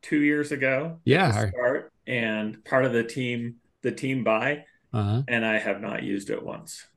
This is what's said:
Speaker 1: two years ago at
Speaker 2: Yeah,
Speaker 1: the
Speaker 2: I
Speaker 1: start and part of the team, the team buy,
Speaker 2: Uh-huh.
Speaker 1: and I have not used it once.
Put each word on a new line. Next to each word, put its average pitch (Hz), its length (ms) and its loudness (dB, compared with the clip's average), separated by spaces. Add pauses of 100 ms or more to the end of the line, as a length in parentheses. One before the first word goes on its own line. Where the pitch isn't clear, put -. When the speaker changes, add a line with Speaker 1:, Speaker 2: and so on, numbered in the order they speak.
Speaker 1:
two 151 180 2
years 147 300 2
ago 135 420 0
at - 100 -20
Speaker 2:
Yeah, 147 280 6
Speaker 1:
the 104 60 2
Speaker 2:
I 104 120 0
Speaker 1:
start 123 420 0 (140)
and 110 580 -2
part 131 200 4
of 123 80 2
the 117 100 4
team, 120 540 -4 (260)
the 123 100 0
team 131 300 -2
buy, 120 420 0 (280)
Speaker 2:
Uh-huh. 107 340 2
Speaker 1:
and 117 180 0
I 107 140 2
have 101 220 -2
not 104 220 -6
used 101 280 -4
it - 140 -4
once. - 420 -12 (100)